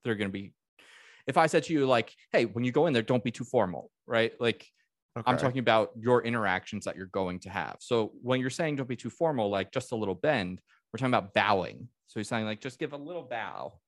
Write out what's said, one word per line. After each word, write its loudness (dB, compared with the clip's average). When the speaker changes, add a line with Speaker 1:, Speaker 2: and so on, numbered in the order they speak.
Speaker 1:
they're 0
gonna -2
be. -10
If 2
I 6
said 4
to -4
you, 4
like, 2
"Hey, 4
when -2
you 0
go 4
in 2
there, 4
don't 2
be 0
too -8
formal," -2
right? 0
Like, -2
I'm 2
Speaker 2:
Okay. -2
Speaker 1:
talking 2
about 4
your 4
interactions -2
that -6
you're -12
going -4
to -16
have. -6
So 0
when 0
you're -2
saying, -2
"Don't -6
be -4
too -10
formal," 0
like, -2
just -6
a -4
little -2
bend, -2
we're -10
talking 0
about 0
bowing. 2
So -8
he's -6
saying, -2
like, -6
"Just -10
give -8
a -10
little -10
bow -10